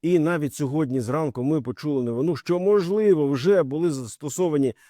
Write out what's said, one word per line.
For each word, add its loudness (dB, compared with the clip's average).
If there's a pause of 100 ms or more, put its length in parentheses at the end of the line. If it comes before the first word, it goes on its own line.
І 2
навіть 0
сьогодні -2
зранку -4
ми 0
почули -4
новину, -2
що, -2
можливо, 2
вже 2
були -2
застосовані -2 (160)